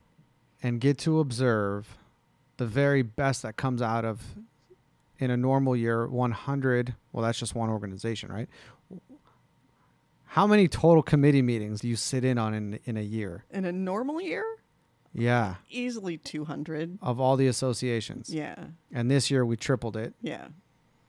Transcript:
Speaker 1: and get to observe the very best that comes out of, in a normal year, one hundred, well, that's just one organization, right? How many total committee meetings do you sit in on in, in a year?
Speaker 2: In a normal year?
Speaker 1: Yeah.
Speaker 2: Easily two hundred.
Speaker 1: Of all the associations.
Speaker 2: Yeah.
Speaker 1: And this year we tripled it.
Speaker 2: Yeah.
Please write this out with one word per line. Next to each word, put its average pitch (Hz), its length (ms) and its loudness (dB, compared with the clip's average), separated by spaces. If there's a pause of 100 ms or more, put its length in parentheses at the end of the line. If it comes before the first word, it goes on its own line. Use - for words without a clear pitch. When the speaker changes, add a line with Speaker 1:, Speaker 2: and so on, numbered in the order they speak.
(600)
Speaker 1:
and 120 180 -2
get 139 200 2
to 160 200 2
observe 110 800 0 (600)
the 127 80 -2
very 139 360 2
best 131 400 0
that 110 160 -8
comes 127 240 -2
out 113 240 0
of, 110 160 -4 (960)
in 127 140 0
a 123 60 2
normal 131 380 2
year, 117 320 0
one 123 240 0
hundred, 123 640 0 (160)
well, 117 120 -4
that's 113 160 0
just 117 160 -6
one 113 140 -2
organization, 104 640 -6
right? 107 180 -6 (1800)
How 175 200 2
many 208 220 8
total 165 340 6
committee 143 400 6
meetings 107 400 0
do 120 60 -4
you 117 80 0
sit 123 280 -2
in 127 140 2
on 110 160 0
in, 107 320 -6
in 110 120 -4
a 107 40 -2
year? 104 480 -6
Speaker 2:
In 190 160 -4
a 175 60 -2
normal 208 500 -4
year? 392 240 -6 (680)
Speaker 1:
Yeah. 117 420 2 (160)
Speaker 2:
Easily 226 460 -6
two 151 280 -8
hundred. 160 560 -8
Speaker 1:
Of 123 180 -2
all 131 160 4
the 135 120 4
associations. 120 840 -2
Speaker 2:
Yeah. 151 360 -8 (280)
Speaker 1:
And 120 160 0
this 135 220 2
year 131 120 4
we 117 140 0
tripled 113 400 -2
it. 120 240 -8
Speaker 2:
Yeah. 127 280 -8 (600)